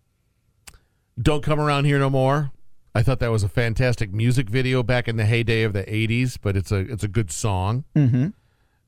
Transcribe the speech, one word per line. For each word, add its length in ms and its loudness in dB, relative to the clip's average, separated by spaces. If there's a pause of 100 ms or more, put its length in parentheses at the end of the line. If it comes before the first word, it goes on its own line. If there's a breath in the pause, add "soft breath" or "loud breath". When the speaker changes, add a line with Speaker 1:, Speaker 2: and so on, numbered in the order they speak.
(1200)
Speaker 1:
Don't 220 2
Come 160 0
Around 240 2
Here 160 4
No 100 2
More. 420 2 (420)
I 100 2
thought 160 2
that 120 0
was 120 0
a 60 0
fantastic 640 0
music 360 0
video 340 0
back 260 0
in 80 -2
the 80 0
heyday 380 2
of 100 0
the 100 -2 (100)
eighties, 440 -2
but 180 -2
it's 160 -2
a, 60 0
it's 260 -4
a 60 -4
good 200 -2
song. 540 -4 (100)
Speaker 2:
Mm-hmm. 340 2 (600)